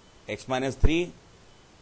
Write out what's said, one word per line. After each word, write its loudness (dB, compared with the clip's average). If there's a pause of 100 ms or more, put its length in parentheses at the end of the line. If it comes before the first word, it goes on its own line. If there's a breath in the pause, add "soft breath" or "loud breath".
(300)
X -10
minus -4
three, 4 (680)